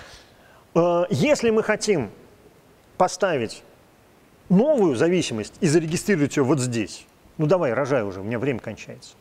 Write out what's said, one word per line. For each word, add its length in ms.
Э, 360
если 420
мы 120
хотим 480
поставить 640
новую 460
зависимость 640
и 80
зарегистрировать 680
ее 100
вот 140
здесь, 460
ну 80
давай, 280
рожай 300
уже, 180
у 20
меня 160
время 200
кончается. 600